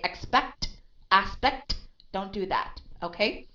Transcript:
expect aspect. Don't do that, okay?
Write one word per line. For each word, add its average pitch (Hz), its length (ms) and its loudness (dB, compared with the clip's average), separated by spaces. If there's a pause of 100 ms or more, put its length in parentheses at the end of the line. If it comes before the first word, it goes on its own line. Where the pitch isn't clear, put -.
expect - 640 0 (420)
aspect. 220 640 4 (380)
Don't 190 200 -4
do 196 140 -4
that, - 340 -2 (220)
okay? 202 520 -2